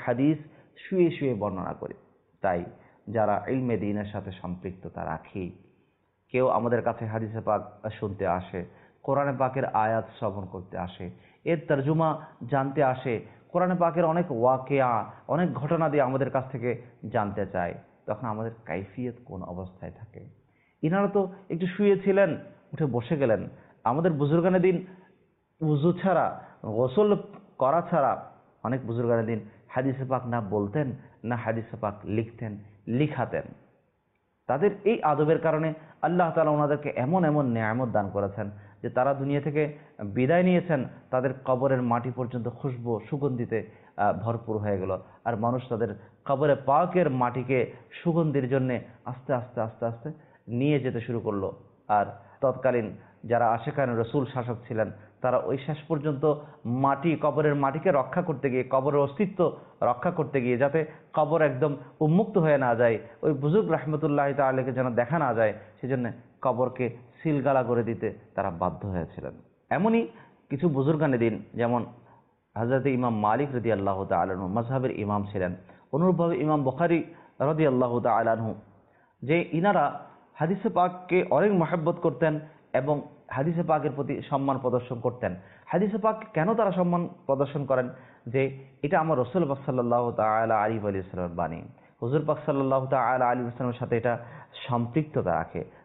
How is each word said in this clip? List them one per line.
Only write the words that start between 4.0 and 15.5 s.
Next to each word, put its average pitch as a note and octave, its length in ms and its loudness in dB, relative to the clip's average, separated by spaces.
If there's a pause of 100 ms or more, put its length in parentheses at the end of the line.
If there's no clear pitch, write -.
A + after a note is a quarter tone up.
সাথে G2 260 -8
সম্পৃক্ততা F2+ 760 -10
রাখি, D#2+ 460 -8 (800)
কেউ B2+ 160 2
আমাদের A#2 340 2
কাছে A2+ 240 -2
হাদিসে A2 360 -4
পাক G#2 460 -2 (120)
শুনতে F#2+ 280 -4
আসে, F2+ 380 -2 (380)
কোরআনে C#3 340 0
পাকের C3 280 0
আয়াত A2 400 0 (140)
শ্রবণ G2 260 -4
করতে F#2 320 -12
আসে, F2+ 320 -8 (340)
এর D#3+ 240 0
তর্জমা D#3 580 0 (260)
জানতে C#3 320 0
আসে, B2+ 420 0 (240)
কোরআনে F3+ 260 2
পাকের E3 300 2
অনেক E3 260 0
ওয়াকিয়া, B2+ 760 2 (220)
অনেক D#3 260 0